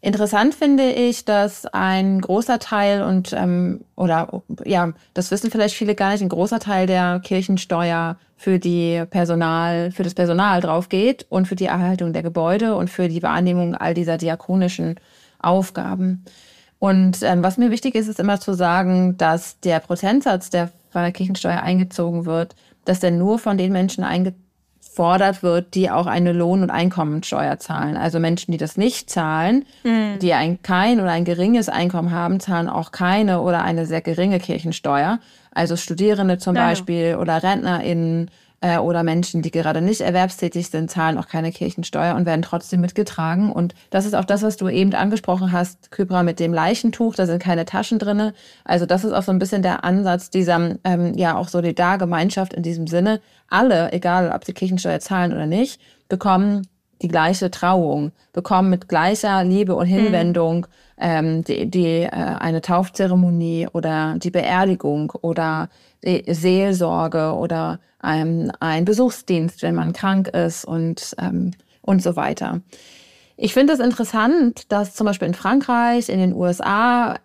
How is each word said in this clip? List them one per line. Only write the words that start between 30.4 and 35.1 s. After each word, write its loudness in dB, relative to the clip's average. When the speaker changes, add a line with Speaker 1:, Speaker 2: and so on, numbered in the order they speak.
Speaker 1:
kein 2
oder 0
ein 0
geringes 2
Einkommen -2
haben, 0
zahlen -2
auch -6
keine 2
oder 0
eine 0
sehr -4
geringe 0
Kirchensteuer. -2